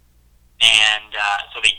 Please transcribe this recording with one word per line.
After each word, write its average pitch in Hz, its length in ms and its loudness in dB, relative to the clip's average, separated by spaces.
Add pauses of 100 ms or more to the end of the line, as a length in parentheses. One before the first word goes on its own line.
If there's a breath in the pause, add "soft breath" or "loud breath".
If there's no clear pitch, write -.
(600)
And, 107 540 2
uh, 104 220 -2 (160)
so 117 80 -12
they 107 180 2